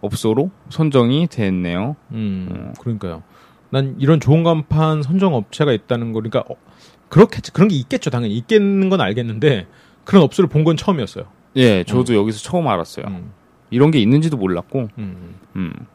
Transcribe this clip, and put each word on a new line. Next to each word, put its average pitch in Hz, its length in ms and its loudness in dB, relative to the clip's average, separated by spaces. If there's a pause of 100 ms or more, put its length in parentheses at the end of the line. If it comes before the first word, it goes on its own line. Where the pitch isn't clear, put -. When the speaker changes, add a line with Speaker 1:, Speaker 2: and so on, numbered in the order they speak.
Speaker 1:
업소로 110 500 -2 (180)
선정이 139 600 0
됐네요. 95 680 -4 (160)
Speaker 2:
음, 98 400 -6
Speaker 1:
어. - 280 -12
Speaker 2:
그러니까요. 95 420 -8 (480)
난 135 280 -2
이런 147 220 4
좋은 160 240 4
간판 156 580 0
선정 175 320 0
업체가 131 380 -2
있다는 117 400 -4
거, 110 80 -4
그러니까, 110 280 -2
어, - 60 -12 (540)
그렇겠지, - 440 4
그런 190 160 4
게 196 80 0
있겠죠. 143 340 -4
당연히 117 260 -2
있겠는 196 520 2
건 185 120 0
알겠는데 113 680 0 (380)
그런 196 180 6
업소를 156 260 2
본 151 160 0
건 160 120 2
처음이었어요. 131 480 -4 (320)
Speaker 1:
예, 113 280 4
저도 120 280 -2
Speaker 2:
음. 113 60 4
Speaker 1:
여기서 104 220 -2
처음 165 280 -2
알았어요. 92 400 -4
Speaker 2:
음. 90 240 -12 (380)
Speaker 1:
이런 139 200 4
게 151 80 2
있는지도 143 380 2
몰랐고. 95 520 -4 (100)
Speaker 2:
음. 92 360 -14 (220)
Speaker 1:
음. 92 160 -8 (220)